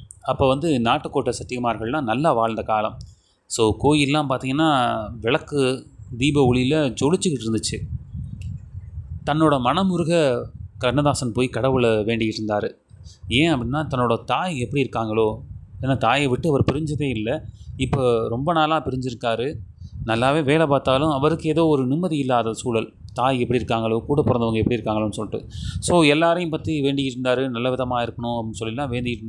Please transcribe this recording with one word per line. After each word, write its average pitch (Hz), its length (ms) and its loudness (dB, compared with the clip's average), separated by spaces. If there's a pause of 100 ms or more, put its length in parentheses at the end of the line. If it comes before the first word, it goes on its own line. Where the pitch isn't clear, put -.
(220)
அப்போ 135 260 2
வந்து 139 220 2
நாட்டுக்கோட்டை 131 600 0
செட்டிமார்கள்லாம் 123 720 -4
நல்லா 135 320 2
வாழ்ந்த 113 280 0
காலம். 107 360 -2 (480)
So 110 380 2
கோயில்லாம் 147 460 4
பார்த்தீங்கன்னா 131 680 2 (240)
விளக்கு, 131 680 0 (300)
தீப 135 360 4
ஒளியில 127 480 2
ஜொலிச்சுக்கிட்டு 147 440 0
இருந்துச்சு. 110 360 -2 (1400)
தன்னோட 151 340 4
மனமுருக 156 840 2 (340)
கண்ணதாசன் 127 540 0
போய் 123 160 0
கடவுளை 123 420 2
வேண்டிக்கிட்டு 110 520 0
இருந்தாரு. 107 380 -2 (480)
ஏன் 156 260 4
அப்படின்னா 123 220 -2
தன்னோட 123 480 0
தாய் 151 360 -4
எப்படி 127 240 0
இருக்காங்களோ, 110 560 0 (420)
ஏன்னா 131 160 0
தாயை 135 300 2
விட்டு 127 220 0
அவர் 131 220 4
பிரிஞ்சதே 147 380 -2
இல்ல. 117 360 -4 (320)
இப்போ 123 500 2
ரொம்ப 131 260 -2
நாளா 156 320 2
பிரிஞ்சிருக்காரு. 127 720 -2 (500)
நல்லாவே 127 380 2
வேலை 156 220 4
பார்த்தாலும் 139 440 2
அவருக்கு 156 400 0
ஏதோ 160 160 4
ஒரு 143 200 4
நிம்மதி 156 320 0
இல்லாத 123 360 2
சூழல். 113 400 -2 (200)
தாய் 127 260 2
எப்படி 120 240 0
இருக்காங்களோ, 113 420 0
கூட 147 160 2
பிறந்தவங்க 117 320 2
எப்படி 110 280 2
இருக்காங்களோன்னு 107 300 -2
சொல்லிட்டு. 104 360 -8 (320)
So 175 260 4
எல்லாரையும் 165 440 2
பத்தி 156 320 -4
வேண்டிக்கிட்டு 135 380 -2
இருந்தாரு, 127 300 0
நல்ல 120 200 -2
விதமா 123 380 -2
இருக்கணும் 117 340 -6
அப்படின்னு 113 180 -8
சொல்லிலாம் 117 340 -6
வேண்டிக்கிட்டு 120 360 -4